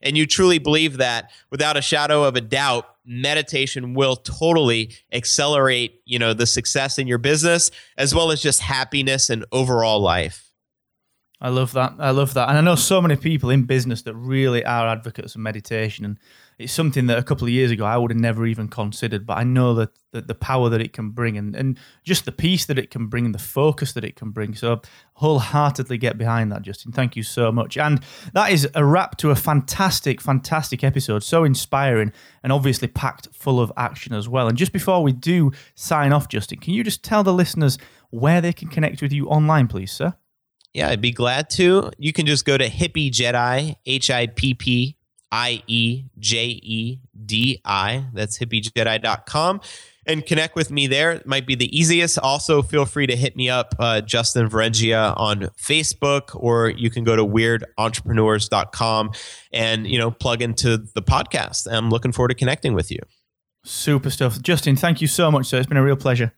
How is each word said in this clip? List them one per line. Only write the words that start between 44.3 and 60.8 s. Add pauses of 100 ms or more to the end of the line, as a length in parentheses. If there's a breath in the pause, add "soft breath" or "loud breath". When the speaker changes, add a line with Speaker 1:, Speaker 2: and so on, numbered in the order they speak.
Speaker 1:
P (360)
I
E (120)
J
E (260)
D
I.
That's
hippie
jedi
dot
com, (460 loud breath)
and
connect
with
me
there.
It
might
be
the
easiest.
Also,
feel
free
to
hit
me
up,
uh,
Justin
Varengia
on (200)
Facebook,
or
you
can
go
to
weird (120)
entrepreneurs
dot
com (420 loud breath)
and,
you
know,
plug
into
the